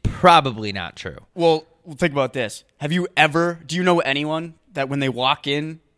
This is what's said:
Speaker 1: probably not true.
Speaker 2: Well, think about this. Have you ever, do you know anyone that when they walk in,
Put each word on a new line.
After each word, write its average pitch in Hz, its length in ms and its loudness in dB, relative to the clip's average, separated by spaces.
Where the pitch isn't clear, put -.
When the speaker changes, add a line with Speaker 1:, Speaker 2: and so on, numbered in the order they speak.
Speaker 1:
probably 135 680 4
not 92 220 -8
true. - 240 -14
Speaker 2:
Well, 165 300 2
think 165 160 0
about 135 220 -2
this. 117 280 -6
Have 147 140 -6
you 180 240 0
ever, 165 500 2
do 156 80 -8
you 180 80 -2
know 180 180 4
anyone 156 540 -2
that 139 140 -4
when 139 120 -2
they 135 80 0
walk 127 400 -2
in, 156 320 -4